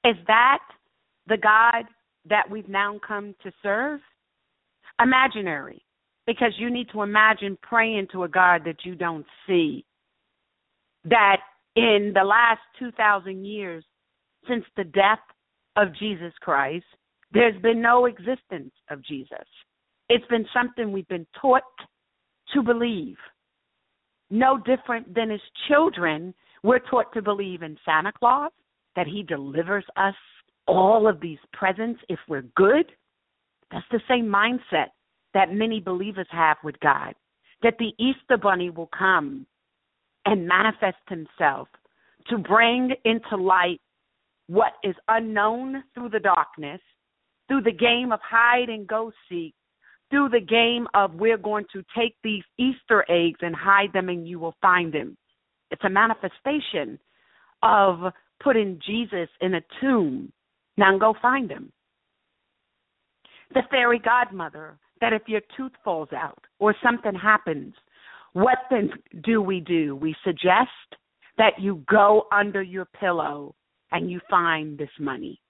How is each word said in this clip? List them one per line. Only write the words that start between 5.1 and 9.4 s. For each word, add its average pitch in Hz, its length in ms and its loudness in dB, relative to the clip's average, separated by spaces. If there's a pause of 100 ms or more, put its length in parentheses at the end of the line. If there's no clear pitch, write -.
because 233 320 0
you 233 120 -6
need 240 220 -6
to 208 100 -6
imagine 208 600 2
praying 226 500 -2
to 185 120 -6
a 175 40 -8
God 175 360 4
that 160 200 -10
you 180 100 -12
don't 165 320 -8 (200)